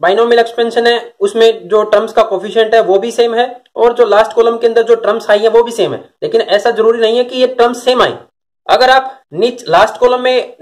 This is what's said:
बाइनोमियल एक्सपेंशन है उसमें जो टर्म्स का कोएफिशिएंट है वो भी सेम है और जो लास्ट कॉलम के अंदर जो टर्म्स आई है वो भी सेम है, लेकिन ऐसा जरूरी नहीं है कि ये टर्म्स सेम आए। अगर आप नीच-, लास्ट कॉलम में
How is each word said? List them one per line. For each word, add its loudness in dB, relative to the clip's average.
बाइनोमियल 2
एक्सपेंशन -2
है -2
उसमें 0
जो 2
टर्म्स 0
का 2
कोएफिशिएंट -2
है 4
वो 2
भी -6
सेम 0
है -4
और 2
जो 2
लास्ट 2
कॉलम 0
के 0
अंदर 0
जो 2
टर्म्स -2
आई 2
है 0
वो 4
भी -6
सेम -2
है, -12
लेकिन -2
ऐसा -2
जरूरी 0
नहीं 0
है 0
कि -12
ये 0
टर्म्स -2
सेम 2
आए। -2
अगर 2
आप 0
नीच-, -4
लास्ट 0
कॉलम 2
में -2